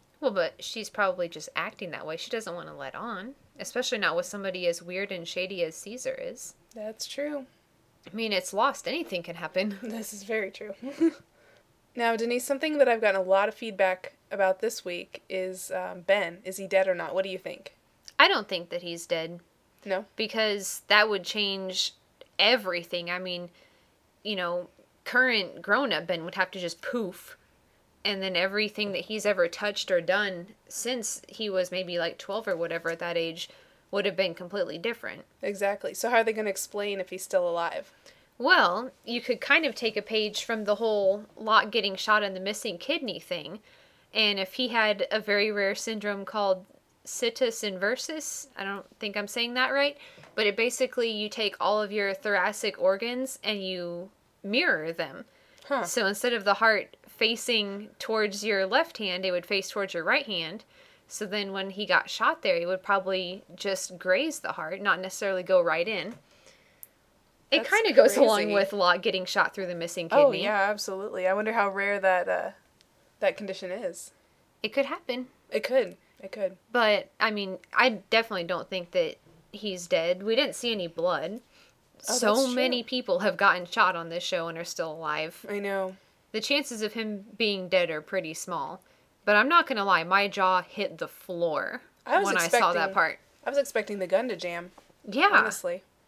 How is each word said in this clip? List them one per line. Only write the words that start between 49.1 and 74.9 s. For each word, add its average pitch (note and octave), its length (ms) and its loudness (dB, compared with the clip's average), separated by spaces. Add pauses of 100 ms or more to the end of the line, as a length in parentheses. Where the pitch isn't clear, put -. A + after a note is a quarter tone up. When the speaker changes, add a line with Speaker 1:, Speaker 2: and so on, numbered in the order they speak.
Speaker 1:
I'm G#3 120 -4
saying A#3+ 260 -4
that B3+ 180 2
right, C#4+ 240 2 (380)
but G#3+ 140 2
it G3 80 2
basically, B3 560 0
you G#3+ 180 -4
take G#3 300 -2
all G#3+ 240 2
of G3 80 -4
your G3+ 240 0
thoracic G3+ 640 -2
organs A#3 640 0
and G3+ 200 -2
you F3+ 460 -6 (320)
mirror G3+ 500 0
them. D#3+ 340 -8 (420)
Speaker 2:
Huh. C4 160 0
Speaker 1:
So F#3+ 240 0
instead A3 260 0
of G#3+ 100 -4
the G3 120 4
heart A3 420 2 (100)
facing G#3+ 800 -2 (100)
towards G#3 440 -2
your G3+ 220 2
left C#4 320 0
hand, F#3 260 -4
it F#3+ 80 0
would F3 140 -2
face G3 240 -2
towards G3 240 -4
your E3+ 100 -4
right C4 220 2
hand. F3 380 -8 (440)
So - 200 -8
then G3 240 -4
when G3 180 -6
he G3 160 -8
got F3 240 4
shot C#4 320 0
there, F#3 140 2
it E3+ 100 -2
would F#3 160 -2
probably F#3+ 640 -2 (120)
just F#3 440 -6
graze A#3+ 400 0
the - 140 -6
heart, F3 280 -8
not F#3+ 180 2
necessarily F#3 440 -4
go F3+ 180 6
right E3 260 2
in. G#3 280 -6 (1400)
It D4 120 6
Speaker 2:
That's - 60 -8
Speaker 1:
kinda G#4 240 4
goes - 220 10
along A3 280 6
Speaker 2:
crazy. G#3+ 100 0
Speaker 1:
with G3 200 2
Locke F3+ 280 4
getting F#3 240 -2
shot - 280 0
through G3 140 -6
the F3 80 -6
missing E3+ 360 -6
Speaker 2:
Oh, C#4+ 200 8
Speaker 1:
kidney. F3+ 140 -2
Speaker 2:
yeah, G3+ 240 2
absolutely. G3 580 -4
I F#3+ 60 4
wonder G#3+ 180 0
how G#3+ 180 2
rare G3+ 300 -2
that, F#3 300 4
uh, F3+ 220 -2 (680)
that F#3 160 2
condition F#3+ 360 -8
is. F#3+ 400 -8 (520)
Speaker 1:
It G#3+ 60 -4
could C#4 160 0
happen. B3+ 420 -6 (220)